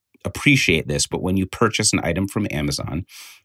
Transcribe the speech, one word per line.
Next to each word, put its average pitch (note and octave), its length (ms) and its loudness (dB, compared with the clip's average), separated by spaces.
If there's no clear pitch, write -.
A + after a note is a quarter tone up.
appreciate - 640 2
this, D2 180 0
but - 160 -4
when F#2 140 0
you F#2+ 100 2
purchase - 460 0
an G2 100 2
item F2+ 280 -2
from G#2 200 -2
Amazon, D2+ 560 -4